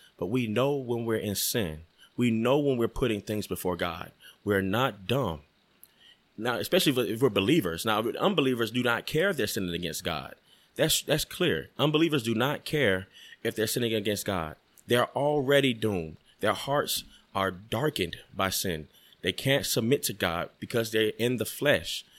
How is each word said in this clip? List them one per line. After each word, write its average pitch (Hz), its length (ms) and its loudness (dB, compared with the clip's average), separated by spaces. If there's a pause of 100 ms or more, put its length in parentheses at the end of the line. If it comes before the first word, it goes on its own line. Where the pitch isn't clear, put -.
(180)
but 90 80 -4
we 120 220 0
know 127 260 2
when 120 300 -4
we're 113 140 0
in 101 180 -2
sin. 82 460 -2 (340)
We 123 160 4
know 120 260 4
when 139 180 2
we're 117 120 2
putting 113 320 -2
things 107 260 -4
before 90 300 -4
God. 85 340 -4 (320)
We're 101 200 2
not 101 440 0
dumb. 104 360 -2 (920)
Now, 117 200 -2
especially 170 340 2
if, 117 260 0
if 117 60 -2
we're 131 80 4
believers. 98 540 2
Now, 110 160 2
unbelievers 127 720 0
do 123 100 0
not 117 240 0
care 101 240 0
if 120 60 -2
they're 107 100 0
sinning 92 260 -2
against 85 300 -4
God. 76 320 -6 (400)
That's, 151 280 2
that's 151 220 0
clear. 98 440 -2 (100)
Unbelievers 151 460 2
do 113 100 2
not 131 300 -2
care 101 420 2 (380)
if 113 100 -2
they're 107 140 0
sinning 117 260 0
against 104 320 -2
God. 82 300 -2 (320)
They're 120 220 4
already 139 640 4
doomed. 95 420 -2 (240)
Their 101 140 2
hearts - 500 -2 (320)
are 95 160 0
darkened 107 640 -4 (180)
by 95 160 0
sin. 80 380 -4 (340)
They 92 80 -2
can't 135 340 0
submit 123 400 0
to - 80 -2
God 87 360 -2 (100)
because 113 320 -4
they're 107 280 2
in 120 180 0
the 110 80 -2
flesh. 117 600 0 (140)